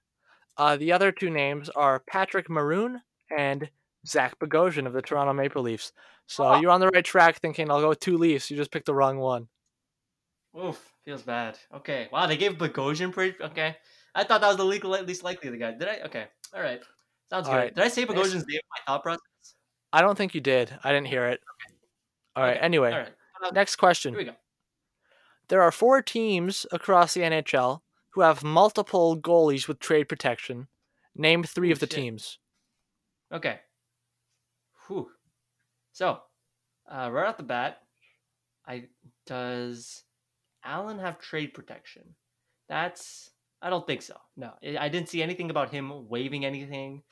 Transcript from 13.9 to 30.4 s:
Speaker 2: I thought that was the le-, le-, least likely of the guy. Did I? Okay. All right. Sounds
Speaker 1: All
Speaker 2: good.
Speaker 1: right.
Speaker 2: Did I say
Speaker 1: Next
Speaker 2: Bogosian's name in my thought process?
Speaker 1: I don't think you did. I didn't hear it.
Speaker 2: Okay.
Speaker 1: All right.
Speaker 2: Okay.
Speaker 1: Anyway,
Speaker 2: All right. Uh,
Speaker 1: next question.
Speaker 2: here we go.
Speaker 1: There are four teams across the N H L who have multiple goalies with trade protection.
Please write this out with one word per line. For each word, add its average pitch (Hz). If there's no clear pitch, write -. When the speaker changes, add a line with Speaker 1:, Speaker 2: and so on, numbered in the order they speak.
Speaker 2:
I 196
thought 220
that 208
was 202
the 190
le-, 196
le-, 190
least 180
likely 175
of 123
the 120
guy. 113
Did 147
I? 214
Okay. 110
All 185
right. 127
Sounds 180
Speaker 1:
All 135
Speaker 2:
good. 131
Speaker 1:
right. 123
Speaker 2:
Did 180
I 233
say 240
Speaker 1:
Next 220
Speaker 2:
Bogosian's 185
name 147
in -
my -
thought 139
process? 165
Speaker 1:
I 156
don't 196
think 190
you 156
did. 131
I 135
didn't 143
hear 127
it. 123
Speaker 2:
Okay. -
Speaker 1:
All 135
right. 123
Speaker 2:
Okay. -
Speaker 1:
Anyway, 147
Speaker 2:
All 131
right. 107
Uh, 180
Speaker 1:
next 190
question. 170
Speaker 2:
here -
we 190
go. 113
Speaker 1:
There 190
are 170
four 262
teams 196
across 175
the 180
N 160
H 156
L 131
who 190
have 156
multiple 170
goalies 156
with 147
trade 151
protection. 127